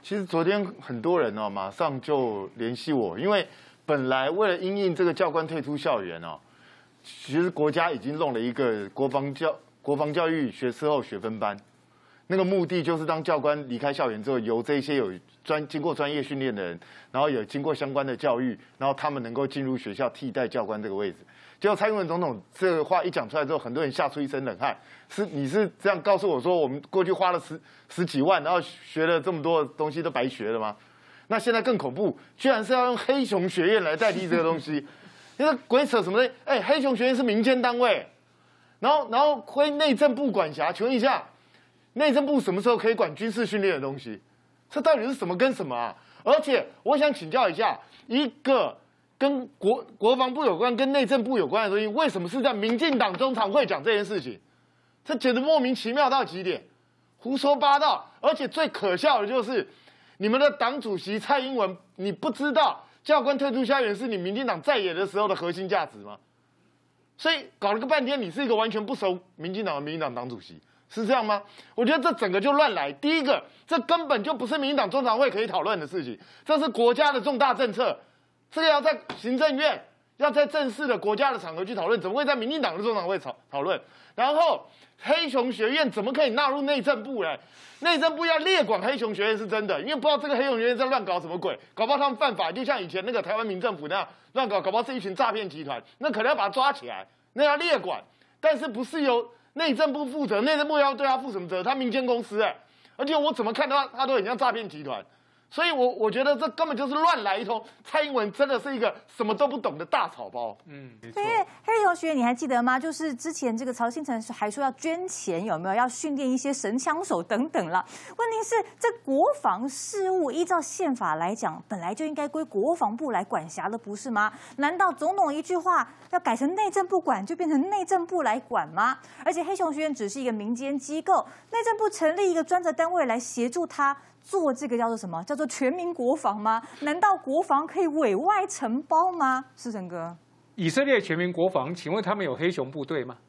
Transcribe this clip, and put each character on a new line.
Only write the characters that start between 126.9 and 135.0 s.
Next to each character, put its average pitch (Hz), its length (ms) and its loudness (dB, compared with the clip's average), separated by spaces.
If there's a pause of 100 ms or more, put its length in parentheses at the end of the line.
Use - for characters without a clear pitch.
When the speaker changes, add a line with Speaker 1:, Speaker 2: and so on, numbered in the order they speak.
Speaker 3:
管， 214 240 0
就 320 120 -6
变 349 120 -2
成 311 220 2
内 392 140 0
政 359 200 0
部 349 200 -2
来 226 160 0
管 175 300 -2
吗？ 180 280 0 (260)
而 330 80 2
且 330 120 -2
黑 381 100 -2
熊 349 180 0
学 294 100 -4
院 302 120 -2
只 - 140 -6
是 277 120 -8
一 254 40 -6
个 240 80 0
民 214 200 -4
间 277 240 -4
机 294 240 -6
构， 349 240 2 (280)
内 453 100 -2
政 440 140 0
部 427 120 0
成 330 280 0
立 381 160 2
一 - 20 0
个 320 80 2
专 359 180 0
责 339 120 0
单 330 200 0
位 330 140 2
来 233 100 0
协 240 320 -4
助 330 160 -2
他 285 320 0 (240)
做 339 320 0
这 269 140 -6
个 233 120 -2
叫 233 100 0
做 226 80 -2
什 214 100 -10